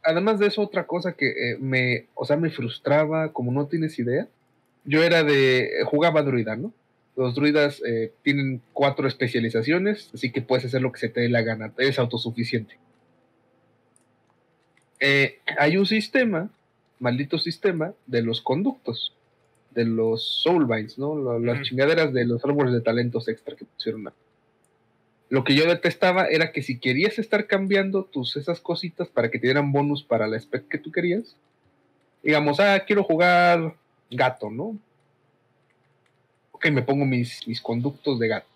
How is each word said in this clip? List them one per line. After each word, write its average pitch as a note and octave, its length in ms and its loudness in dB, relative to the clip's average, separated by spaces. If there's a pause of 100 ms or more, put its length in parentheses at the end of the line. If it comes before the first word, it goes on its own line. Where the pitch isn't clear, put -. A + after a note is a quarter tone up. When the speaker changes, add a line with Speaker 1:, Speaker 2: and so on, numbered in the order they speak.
Speaker 1:
Además F#3+ 340 2
de G#3 80 2
eso, G#3 160 0
otra G3 240 -4
cosa F3 280 -4
que, C#3 120 -2
eh, A#2+ 320 -4
me, B2+ 560 -2
o A#2+ 100 -6
sea, D3 120 0
me D#3+ 140 0
frustraba, D3+ 840 -2
como B2 200 -4
no C#3+ 140 -2
tienes D#3 320 -4
idea, B2+ 300 -2 (560)
yo D3+ 180 2
era E3+ 200 4
de, C3+ 480 4 (140)
jugaba D#3 380 2
druida, A#2 340 -2
¿no? E3+ 160 -8 (420)
Los B2+ 200 -2
druidas, D3 520 2
eh, A2+ 260 -2 (100)
tienen C#3 400 -2 (100)
cuatro C3+ 360 0
especializaciones, B2+ 1040 -2
así B2+ 160 -6
que C3+ 100 -4
puedes B2+ 240 -2
hacer B2+ 180 -2
lo B2+ 100 -2
que - 80 -14
se A#2 80 -4
te A#2+ 140 -4
dé A#2+ 60 0
la A#2 140 2
gana, A2 360 -6
eres C3+ 200 0
autosuficiente. A#2 800 -4 (2250)
Eh, C#3 400 2 (180)
hay D3+ 180 4
un G3 80 4
sistema, G#3+ 640 0 (520)
maldito C3 380 -2
sistema, E3+ 540 -2 (140)
de A#2+ 160 0
los A#2 180 -2
conductos, E3 720 -4 (580)
de A#2 120 0
los A2+ 400 0 (180)
soulbinds, A#2+ 540 0
¿no? D3 220 -4
La-, A#2+ 200 -2
las A#2+ 180 0
Speaker 2:
Ujú. C#3 80 -6
Speaker 1:
chingaderas C#3+ 500 2
de B2 100 2
los A#2+ 200 -2
árboles C#3 280 2
de A#2+ 80 2
talentos A#2 480 0
extra - 280 -10
que - 80 -18
pusieron - 420 -8
ahí. - 80 -16 (1160)
Lo C3 140 2
que C#3 100 2
yo D3+ 120 6
detestaba F3 580 2
era D#3+ 280 0
que D3 100 -6
si B2 160 -6
querías D3+ 400 0
estar G#3 280 -2
cambiando G3 580 0
tus, - 340 -8
esas E3+ 220 -6
cositas F3 480 -6
para A#2 220 0
que A2 80 -6
te B2 100 0
dieran C#3+ 240 2
bonus C#3+ 300 0
para A2+ 240 0
la A2 120 -4
spec - 300 -8
que D#3 100 -6
tú D#3+ 120 -12
querías, F3 460 -4 (880)
digamos, D3 380 2
ah, G3 260 4
quiero G3+ 180 2
jugar F3 680 4 (360)
gato, B2 400 -2
¿no? G3 280 -8 (1700)
Ok, - 180 0
me C#3 100 2
pongo C#3 240 0
mis, B2 420 -2
mis A2+ 140 -8
conductos B2+ 580 -4
de A2+ 100 0
gato. A2 280 -4